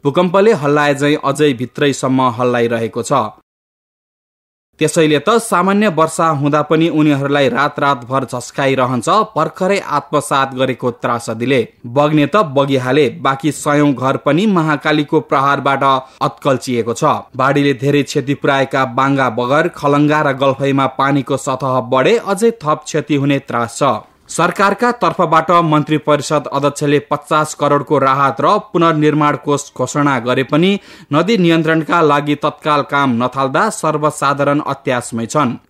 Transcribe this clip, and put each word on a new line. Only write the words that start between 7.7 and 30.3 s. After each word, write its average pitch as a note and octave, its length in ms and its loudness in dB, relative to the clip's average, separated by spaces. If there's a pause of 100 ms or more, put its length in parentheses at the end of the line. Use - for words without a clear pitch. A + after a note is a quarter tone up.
रातभर C3+ 440 -2
झस्काइरहन्छ C3 840 -2
भर्खरै F#3 720 0
आत्मसात C#3 760 -2
गरेको B2+ 360 -2
त्रासदीले। A#2+ 800 -2 (180)
बग्ने D3 400 2
त E3+ 100 0
बगिहाले, C3+ 720 2
बाँकी C3+ 440 -2
सयौं D3 420 0
घर C3 220 -2
पनि D3 300 0
महाकालीको D#3 720 0
प्रहारबाट C#3 640 0 (380)
अत्कल्चिएको B2 720 -2
छ। - 100 -4 (320)
बाढीले C#3 380 2
धेरै C#3 280 0
क्षति C3+ 320 -2
पुर्याएका C3+ 500 0
बाङ्गा C3 460 0
बगर, C3 380 0
खलङ्गा D3 540 0
र C#3 100 0
गल्फैमा C3+ 540 0
पानीको C3+ 500 -2
सतह C3 440 -2
बढे C3 360 2
अझै G3+ 340 0
थप D3+ 340 -4
क्षति D3+ 320 -4
हुने C#3 220 0
त्रास A#2+ 440 -6
छ। A#2 180 0 (280)
सरकारका G3 640 0
तर्फबाट D#3+ 580 0
मन्त्री D#3 480 2
परिषद D3 540 0
अध्यक्षले C#3+ 460 0
पचास D3+ 560 -2
करोडको C#3+ 440 0
राहत C3+ 420 2
र F#3 180 2
पुनर्निर्माण D3+ 800 2
कोष - 420 -4
घोषणा C#3 400 0
गरे B2 240 -2